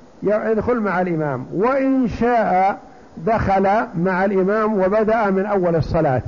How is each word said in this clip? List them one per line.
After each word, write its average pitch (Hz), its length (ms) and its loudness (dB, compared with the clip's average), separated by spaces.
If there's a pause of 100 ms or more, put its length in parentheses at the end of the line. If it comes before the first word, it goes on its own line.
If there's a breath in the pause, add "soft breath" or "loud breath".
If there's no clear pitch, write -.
(240)
يدخل 214 560 0
مع 185 220 -2
الإمام، 151 520 -2
وإن 262 540 0
شاء 202 720 0 (380 loud breath)
دخل 196 500 0 (300)
مع 185 280 0
الإمام 208 540 0
وبدأ 208 500 2
من 190 160 0
أول 180 300 0
الصلاة، 151 520 0